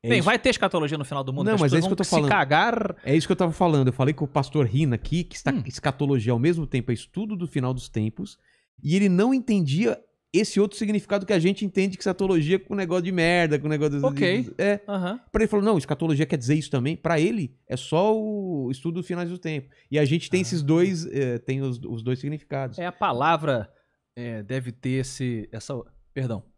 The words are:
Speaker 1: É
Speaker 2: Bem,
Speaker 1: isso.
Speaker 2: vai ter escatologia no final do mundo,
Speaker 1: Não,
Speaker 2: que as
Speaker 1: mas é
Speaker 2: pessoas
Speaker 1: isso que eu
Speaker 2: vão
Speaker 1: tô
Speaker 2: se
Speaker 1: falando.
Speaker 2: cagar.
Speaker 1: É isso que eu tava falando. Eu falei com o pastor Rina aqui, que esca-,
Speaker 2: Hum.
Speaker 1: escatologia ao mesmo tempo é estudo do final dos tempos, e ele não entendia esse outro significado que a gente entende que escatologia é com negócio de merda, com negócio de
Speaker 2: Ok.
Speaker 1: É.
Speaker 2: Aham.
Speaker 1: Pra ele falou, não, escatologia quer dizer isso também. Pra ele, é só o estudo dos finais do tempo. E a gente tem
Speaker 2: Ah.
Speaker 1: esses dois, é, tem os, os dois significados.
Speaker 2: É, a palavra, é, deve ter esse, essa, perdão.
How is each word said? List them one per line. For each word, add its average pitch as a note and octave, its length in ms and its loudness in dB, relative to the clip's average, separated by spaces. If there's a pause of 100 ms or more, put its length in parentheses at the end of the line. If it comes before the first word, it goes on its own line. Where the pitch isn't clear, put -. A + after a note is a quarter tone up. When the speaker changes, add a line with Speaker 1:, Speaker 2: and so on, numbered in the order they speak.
Speaker 1:
É A#2 60 -4
Speaker 2:
Bem, A3 100 6
Speaker 1:
isso. D#3+ 60 0
Speaker 2:
vai A#3 120 4
ter B3+ 120 2
escatologia D#3+ 480 0
no C#3+ 80 -6
final C#3 180 -6
do C3 100 -6
mundo, F3 120 -2
Speaker 1:
Não, A3 80 4
Speaker 2:
que - 20 4
as F#3 60 4
Speaker 1:
mas C3+ 120 6
é D#3+ 40 6
Speaker 2:
pessoas - 20 6
Speaker 1:
isso F3 100 2
que F#3 40 2
eu - 20 2
Speaker 2:
vão - 20 -8
Speaker 1:
tô F#3+ 60 0
Speaker 2:
se - 60 -2
Speaker 1:
falando. D3+ 200 4
Speaker 2:
cagar. F#3+ 680 2 (100)
Speaker 1:
É C3+ 100 4
isso E3 120 4
que - 40 0
eu F#3 60 2
tava E3+ 160 2
falando. D3+ 340 4
Eu B2 60 2
falei C3+ 200 0
com C#3+ 120 -4
o - 20 -10
pastor C#3+ 380 0
Rina B2 300 2
aqui, - 280 -2
que - 140 -12
esca-, C4+ 160 -2
Speaker 2:
Hum. E3 120 -2
Speaker 1:
escatologia C3 680 -2
ao A#2 60 0
mesmo E3 280 0
tempo B2+ 240 -2
é - 20 0
estudo G#3 440 -8
do E3+ 100 -6
final B2+ 260 -4
dos A#2+ 160 -8
tempos, A2 480 -6 (460)
e D3+ 140 0
ele G3+ 120 4
não G3+ 240 4
entendia G#3 640 2 (360)
esse G3+ 280 2
outro G#3 160 0
significado G3+ 480 -2
que G#3 80 0
a F3+ 60 4
gente F#3+ 260 2
entende F#3+ 320 0
que - 60 -16
escatologia F#3 520 2
é F#3+ 40 -2
com G3 140 -10
negócio F3+ 300 -2
de F#3 80 -4
merda, E3+ 480 2
com D3 80 -4
negócio D3 320 0
de C#3 60 -2
Speaker 2:
Ok. F#3+ 520 0
Speaker 1:
É. G3+ 300 0
Speaker 2:
Aham. G3 320 -4 (100)
Speaker 1:
Pra G#3+ 120 0
ele G#3+ 80 2
falou, G3+ 160 2
não, G#3+ 120 4
escatologia D3+ 480 0
quer D#3 120 -2
dizer C3 180 0
isso D#3 160 -4
também. C#3 240 0
Pra D#3+ 240 0
ele, F#3 340 0 (140)
é B2 80 -6
só G3 420 0
o F#3+ 540 -4
estudo E3 300 -6
dos F3 60 -8
finais F3 220 -6
do F3+ 80 -10
tempo. D#3 320 -8 (220)
E D3 80 2
a D3 60 6
gente D#3+ 240 0
tem F#3 100 2
Speaker 2:
Ah. - 40 2
Speaker 1:
esses E3 200 -2
dois, E3+ 420 2
é, B2+ 320 -2
tem C3+ 240 -4
os, B2+ 220 -4
os A2+ 180 -8
dois B2+ 160 -2
significados. C#3 640 -8
Speaker 2:
É, F3 60 -6
a F3 80 -6
palavra, D3 760 0 (460)
é, A#2 260 -10
deve B2 300 -6
ter C3 300 -4
esse, B2 500 -6
essa, A#2 260 -10 (360)
perdão. A#2 280 -4 (160)